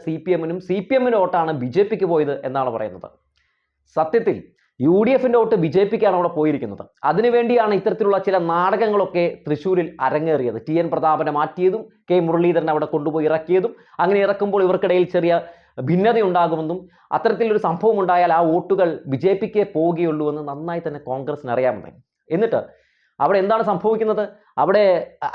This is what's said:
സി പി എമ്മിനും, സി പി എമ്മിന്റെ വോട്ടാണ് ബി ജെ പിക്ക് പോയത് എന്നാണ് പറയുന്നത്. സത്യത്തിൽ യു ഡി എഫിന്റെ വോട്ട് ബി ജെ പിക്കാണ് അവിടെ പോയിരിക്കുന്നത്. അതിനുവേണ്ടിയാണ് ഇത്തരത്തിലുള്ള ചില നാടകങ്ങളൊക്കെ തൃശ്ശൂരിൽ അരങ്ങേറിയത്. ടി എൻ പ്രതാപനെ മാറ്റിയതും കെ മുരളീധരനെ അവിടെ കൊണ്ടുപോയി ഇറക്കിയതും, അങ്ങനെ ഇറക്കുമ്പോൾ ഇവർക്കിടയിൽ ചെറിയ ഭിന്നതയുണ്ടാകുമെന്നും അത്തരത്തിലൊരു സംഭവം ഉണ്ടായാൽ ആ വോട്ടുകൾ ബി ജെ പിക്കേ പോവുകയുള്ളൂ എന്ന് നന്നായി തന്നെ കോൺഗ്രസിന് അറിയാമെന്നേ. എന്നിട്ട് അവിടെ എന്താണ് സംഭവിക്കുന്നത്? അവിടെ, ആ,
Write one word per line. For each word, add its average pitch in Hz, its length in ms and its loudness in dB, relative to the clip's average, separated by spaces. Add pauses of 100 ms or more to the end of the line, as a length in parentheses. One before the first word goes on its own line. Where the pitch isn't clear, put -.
സി 160 220 -6
പി 185 40 -2
എമ്മിനും, 170 280 -2
സി 185 320 -4
പി 262 40 4
എമ്മിന്റെ 247 220 2
വോട്ടാണ് 175 360 0
ബി 123 120 -6
ജെ 156 180 0
പിക്ക് 202 220 -2
പോയത് 151 400 -2
എന്നാണ് 127 240 -4
പറയുന്നത്. 107 400 -8 (840)
സത്യത്തിൽ 160 480 0 (380)
യു 180 260 4
ഡി 254 40 4
എഫിന്റെ 254 260 2
വോട്ട് 226 180 2
ബി 165 120 0
ജെ 180 160 2
പിക്കാണ് 202 320 0
അവിടെ 175 120 0
പോയിരിക്കുന്നത്. 147 580 -2 (180)
അതിനുവേണ്ടിയാണ് 226 720 2
ഇത്തരത്തിലുള്ള 202 420 0
ചില 190 200 0
നാടകങ്ങളൊക്കെ 180 1000 0 (120)
തൃശ്ശൂരിൽ 170 520 -2
അരങ്ങേറിയത്. 131 680 -2
ടി 156 40 -2
എൻ 170 160 0
പ്രതാപനെ 156 420 0
മാറ്റിയതും 180 540 -2 (260)
കെ 180 80 4
മുരളീധരനെ 170 500 2
അവിടെ 151 160 0
കൊണ്ടുപോയി 151 400 -2
ഇറക്കിയതും, 170 500 0 (240)
അങ്ങനെ 196 200 2
ഇറക്കുമ്പോൾ 202 440 0
ഇവർക്കിടയിൽ 180 400 2
ചെറിയ 170 380 0 (400)
ഭിന്നതയുണ്ടാകുമെന്നും 175 1080 0 (220)
അത്തരത്തിലൊരു 220 460 0
സംഭവം 202 420 0
ഉണ്ടായാൽ 175 340 2
ആ 165 60 4
വോട്ടുകൾ 170 680 0
ബി 135 100 -2
ജെ 190 160 2
പിക്കേ 208 300 0
പോവുകയുള്ളൂ 160 680 0
എന്ന് 147 180 -6
നന്നായി 165 400 -8
തന്നെ 147 120 -8
കോൺഗ്രസിന് 131 520 -8
അറിയാമെന്നേ. 117 400 -2 (400)
എന്നിട്ട് 196 540 -4 (340)
അവിടെ 185 200 2
എന്താണ് 214 240 0
സംഭവിക്കുന്നത്? 214 680 -2 (280)
അവിടെ, 185 680 2
ആ, - 120 -6